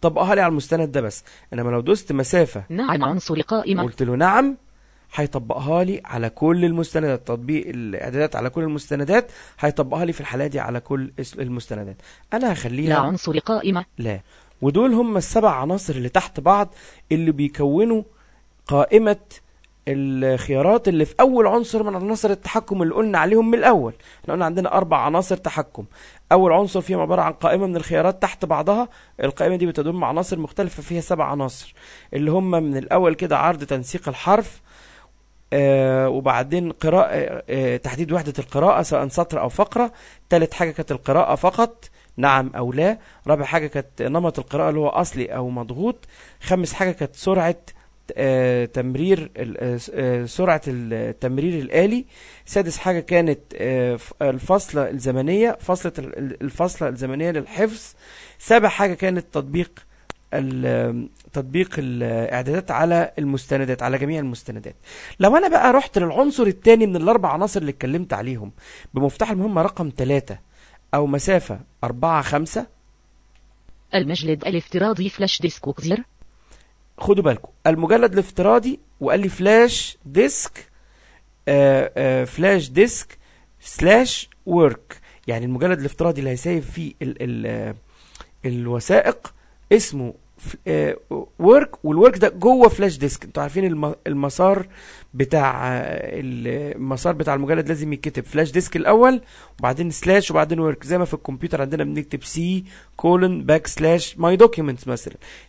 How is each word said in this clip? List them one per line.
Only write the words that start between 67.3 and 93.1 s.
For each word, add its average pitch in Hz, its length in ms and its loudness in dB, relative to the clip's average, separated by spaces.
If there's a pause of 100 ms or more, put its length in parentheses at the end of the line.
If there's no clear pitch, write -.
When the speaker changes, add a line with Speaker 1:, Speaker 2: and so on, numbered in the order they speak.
Speaker 1:
اللي 147 120 -4
اتكلمت 139 420 -6
عليهم 107 380 -8 (420)
بمفتاح 139 380 0
المهمة 190 300 0
رقم 170 280 -2
تلاتة 131 480 -2 (560)
أو 147 140 2
مسافة 139 520 -2 (240)
أربعة 135 380 0
خمسة. 151 460 -4 (1300)
Speaker 2:
المجلد 156 500 -2
الافتراضي 185 640 -2
فلاش - 320 -4
ديسك - 260 -4
وكزر. 165 360 -4 (920)
Speaker 1:
خدوا 196 260 2
بالكم، 135 260 0 (180)
المجلد 165 460 4
الافتراضي 214 640 2 (200)
وقال 196 200 0
لي 202 100 -2
فلاش 226 760 4
ديسك، 190 640 0 (800)
آه، 139 500 4
آه، 131 260 2
فلاش 160 460 0
ديسك - 480 2 (420)
سلاش 220 680 2 (160)
ورك. 165 540 2 (280)
يعني 117 180 -4
المجلد 139 340 -2
الافتراضي 143 400 -2
اللي 135 100 -4
هيسيب 156 340 -4
فيه - 380 -10
ال-، 131 200 -8
ال-، 120 240 -6
آه، 110 300 -8 (680)
الوثائق 120 880 0 (380)
اسمه 143 420 2 (240)
ف-، - 180 -14 (120)
آه، 151 300 -2 (420)
ورك، 233 460 6
والورك 180 320 8
ده 185 120 4
جوه 233 380 8
فلاش 196 300 0
ديسك. 135 260 -4